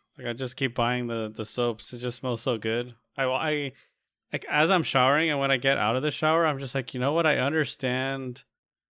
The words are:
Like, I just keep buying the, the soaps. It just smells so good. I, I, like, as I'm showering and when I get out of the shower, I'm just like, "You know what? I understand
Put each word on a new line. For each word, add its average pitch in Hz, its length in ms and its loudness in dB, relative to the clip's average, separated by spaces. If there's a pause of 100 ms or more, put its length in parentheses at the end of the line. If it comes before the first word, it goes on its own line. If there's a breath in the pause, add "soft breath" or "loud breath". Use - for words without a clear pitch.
(180)
Like, 127 100 -12
I 120 60 -2
just 123 220 -6
keep 127 180 -2
buying 123 340 0
the, 113 240 -2
the 107 140 -8
soaps. 120 480 -4
It 120 60 -10
just 123 180 -4
smells 123 240 -4
so 120 160 0
good. 113 380 -4 (220)
I, 135 80 0
I, 143 460 -2 (640 soft breath)
like, - 160 -6
as 156 220 4
I'm 180 120 4
showering 143 460 4
and 147 100 0
when 139 120 0
I 127 60 4
get 135 200 2
out 110 200 2
of 131 40 0
the 147 100 0
shower, 160 360 2
I'm 143 120 0
just 135 140 -6
like, 131 220 -4
"You 127 60 -2
know 139 120 2
what? 165 140 2
I 139 120 4
understand 131 1040 -2 (460)